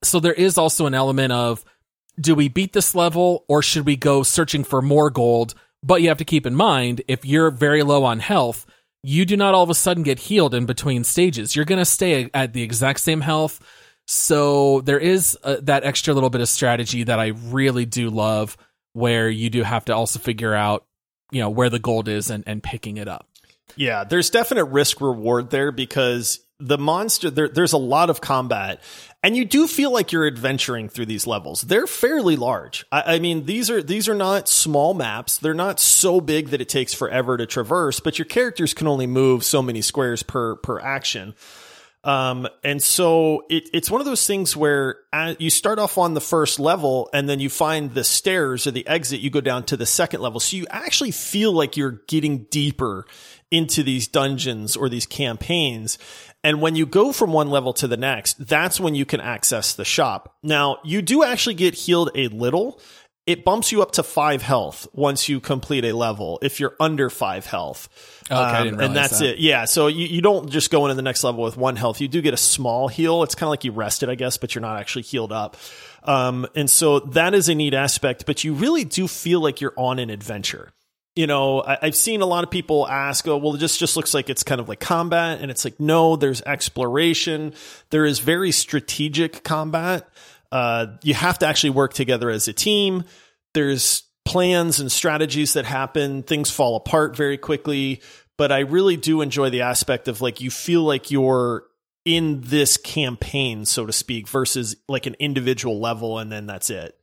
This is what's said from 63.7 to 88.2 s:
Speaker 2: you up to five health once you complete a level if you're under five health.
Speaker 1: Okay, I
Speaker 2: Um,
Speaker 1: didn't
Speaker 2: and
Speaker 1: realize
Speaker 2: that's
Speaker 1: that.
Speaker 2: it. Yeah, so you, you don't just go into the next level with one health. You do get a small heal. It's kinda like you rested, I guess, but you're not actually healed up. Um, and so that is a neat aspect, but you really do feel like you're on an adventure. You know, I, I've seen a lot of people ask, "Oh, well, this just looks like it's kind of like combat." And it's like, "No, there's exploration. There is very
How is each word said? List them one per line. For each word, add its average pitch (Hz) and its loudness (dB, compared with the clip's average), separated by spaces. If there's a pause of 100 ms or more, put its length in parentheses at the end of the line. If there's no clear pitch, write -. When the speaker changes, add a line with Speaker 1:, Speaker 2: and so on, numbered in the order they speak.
Speaker 2:
you 214 2
up 185 2
to - 0
five 147 0
health 110 -2
once 139 -2
you 139 -2
complete 131 -4
a 113 0
level 104 -4
if 135 -4
you're 135 -2
under 156 0
five 98 -6
health. 80 -8 (380)
Speaker 1:
Okay, - -4
I 123 2
Speaker 2:
Um, 120 2
Speaker 1:
didn't 113 -2
Speaker 2:
and 104 -6
Speaker 1:
realize 135 0
Speaker 2:
that's 139 0
Speaker 1:
that. 147 2
Speaker 2:
it. - -12
Yeah, 143 2
so 151 2
you, 160 -2
you 170 -2
don't 175 2
just 151 0
go 147 4
into 139 2
the 131 -4
next 131 -2
level 120 -2
with 113 -4
one 127 0
health. 113 -2
You 139 -4
do 156 0
get 147 2
a 117 -4
small 127 0
heal. 165 2
It's - -2
kinda 160 -4
like 151 -2
you 123 -4
rested, 110 -2
I 123 -2
guess, 127 -4
but - -6
you're 113 -8
not 107 -6
actually 104 -8
healed 113 -6
up. 107 -8 (460)
Um, 127 0
and 143 -2
so 147 4
that 156 2
is 185 4
a 170 2
neat 151 0
aspect, 135 -2
but 147 -2
you 156 -2
really 247 0
do 180 -4
feel 170 0
like 147 -2
you're 139 -4
on 127 -2
an 120 -6
adventure. 104 -8 (440)
You 165 2
know, 139 2
I, 135 0
I've 156 -2
seen 220 0
a 190 2
lot 175 0
of 170 -6
people 160 0
ask, 139 -4
"Oh, 151 2
well, 147 0
this 147 -2
just - 0
looks - -2
like 139 -2
it's 135 -4
kind 131 -2
of 113 -8
like 104 -10
combat." 170 -2
And 139 -10
it's 127 -6
like, 123 -8
"No, 160 4
there's 139 0
exploration. 151 -2 (360)
There 156 4
is 143 2
very 170 0